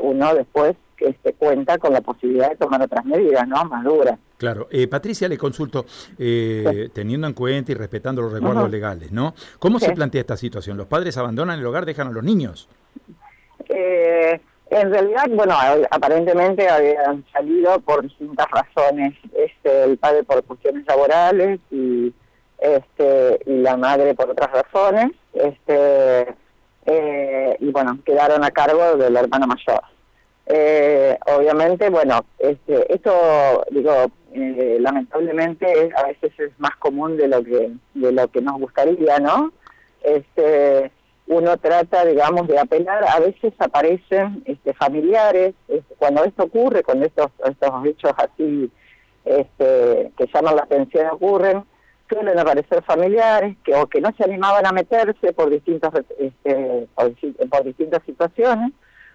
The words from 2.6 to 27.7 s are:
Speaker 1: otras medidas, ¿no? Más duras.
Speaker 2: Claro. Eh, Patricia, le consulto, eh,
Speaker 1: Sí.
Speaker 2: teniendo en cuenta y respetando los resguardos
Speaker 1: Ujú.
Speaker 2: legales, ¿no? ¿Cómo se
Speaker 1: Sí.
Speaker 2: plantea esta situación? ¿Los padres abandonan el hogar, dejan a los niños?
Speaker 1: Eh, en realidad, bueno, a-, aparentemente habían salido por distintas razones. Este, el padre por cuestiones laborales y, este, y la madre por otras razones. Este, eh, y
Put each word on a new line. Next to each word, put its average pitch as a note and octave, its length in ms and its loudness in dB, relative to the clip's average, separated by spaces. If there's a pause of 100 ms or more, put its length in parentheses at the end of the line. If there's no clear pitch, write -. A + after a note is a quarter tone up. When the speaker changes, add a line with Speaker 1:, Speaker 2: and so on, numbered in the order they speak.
Speaker 1:
otras B2 220 -4
medidas, C#3+ 420 2
¿no? C3+ 200 -2
Más B2 180 -8
duras. C3+ 340 2 (200)
Speaker 2:
Claro. A2+ 340 -8
Eh, B2+ 160 0
Patricia, F3+ 400 -6
le D#3 100 -4
consulto, C#3 480 -6 (320)
eh, A2+ 680 -2
Speaker 1:
Sí. A#2 80 -14
Speaker 2:
teniendo B2 340 -6
en C#3 60 -8
cuenta C3 400 -4
y - 20 -4
respetando A#2+ 460 -8
los A2+ 100 -6
resguardos B2+ 320 -2
Speaker 1:
Ujú. G2+ 80 -4
Speaker 2:
legales, G2 400 -8
¿no? C3 220 -6 (260)
¿Cómo A3+ 200 0
se A3 80 0
Speaker 1:
Sí. - 40 0
Speaker 2:
plantea D3 300 -4
esta A2+ 160 -8
situación? G2+ 400 -10
¿Los G2 100 -12
padres E3+ 300 -4
abandonan C3 420 -6
el B2+ 60 -8
hogar, D3+ 200 -6
dejan D3 220 -4
a B2 40 -10
los A2 120 -10
niños? D3 460 -4 (1000)
Speaker 1:
Eh, E3+ 680 0 (300)
en G3 220 0
realidad, G#3 380 0
bueno, G#3 240 0
a-, C#3 220 2 (160)
aparentemente F3 800 0
habían D3 640 2
salido E3+ 480 0
por D3 220 0
distintas C#3 460 -8
razones. C#3+ 640 -2 (200)
Este, C#3 500 0
el C3+ 140 2
padre D3 260 0
por C3+ 200 0
cuestiones C#3+ 440 -6
laborales F3 720 2 (100)
y, B2 440 -2 (460)
este, C3+ 880 2
y C3+ 120 -2
la B2+ 200 2
madre C#3 380 2
por B2+ 140 -2
otras C3+ 220 -2
razones. G3 600 0 (220)
Este, C#3 1000 2 (500)
eh, C#3+ 720 -2
y C#3 120 -2